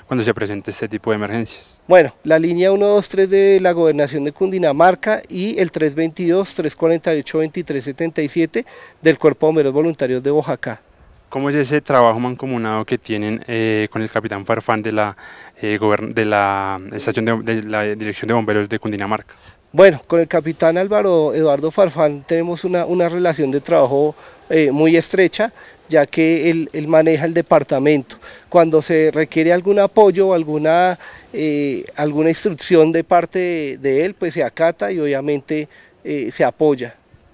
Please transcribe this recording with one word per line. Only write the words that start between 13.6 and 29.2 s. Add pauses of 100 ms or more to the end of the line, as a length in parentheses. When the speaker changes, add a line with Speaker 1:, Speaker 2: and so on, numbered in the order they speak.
Speaker 1:
con
el
capitán
Farfán
de
la, (460)
eh,
gobern-,
de
la (120)
estación
de,
de
la
Dirección
de
Bomberos
de
Cundinamarca? (340)
Speaker 2:
Bueno,
con
el
capitán
Álvaro
Eduardo
Farfán
tenemos
una,
una
relación
de
trabajo, (320)
eh,
muy
estrecha, (360)
ya
que
él,
él
maneja
el
departamento. (320)
Cuando
se
requiere